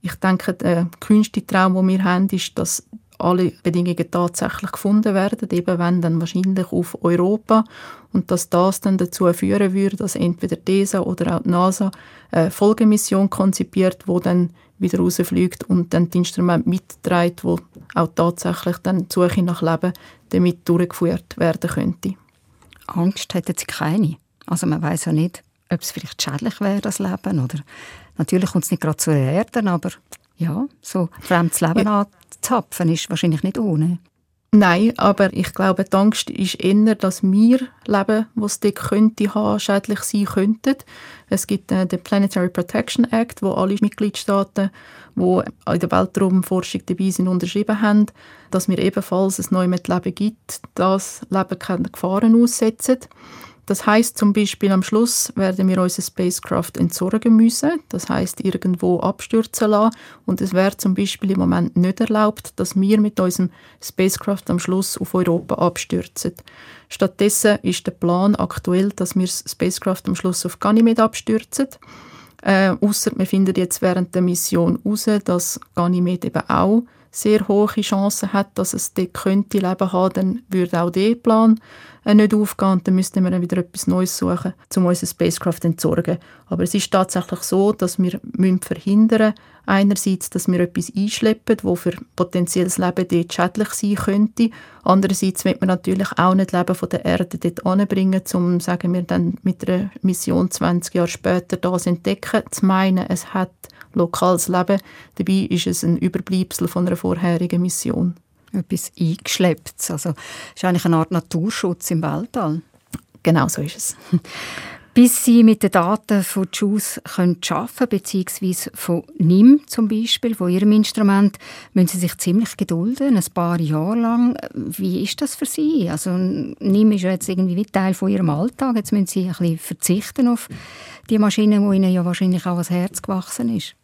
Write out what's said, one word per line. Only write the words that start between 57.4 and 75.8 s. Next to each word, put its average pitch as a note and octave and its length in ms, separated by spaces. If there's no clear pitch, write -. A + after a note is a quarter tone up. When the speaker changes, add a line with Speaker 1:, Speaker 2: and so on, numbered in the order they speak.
Speaker 1:
das - 180
heisst - 320
irgendwo F3+ 600
abstürzen - 720
lassen. G#3+ 220
Und F#3 140
es F#3+ 140
wäre F#3+ 240
zum F#3+ 160
Beispiel G3 380
im F#3+ 80
Moment F3 360
nicht F3+ 240
erlaubt, G#3+ 560
dass F#3+ 240
wir G3 220
mit G#3 180
unserem F#3 300
Spacecraft G3 640
am F3 120
Schluss F#3 380
auf - 160
Europa F3 420
abstürzen. - 760
Stattdessen G3+ 720
ist - 240
der F3+ 60
Plan F3+ 440
aktuell, - 600
dass F3+ 220
wir F#3 80
das - 200
Spacecraft - 640
am F#3 80
Schluss F3+ 300
auf - 160
Ganymed A3+ 400
abstürzen. A3 640
Äh, F#3+ 260
ausser G#3 380
wir F#3 100
finden F#3+ 300
jetzt F3+ 240
während F3+ 340
der F#3 60
Mission F3 600
heraus, G#3+ 280
dass F3 340
Ganymed F3+ 480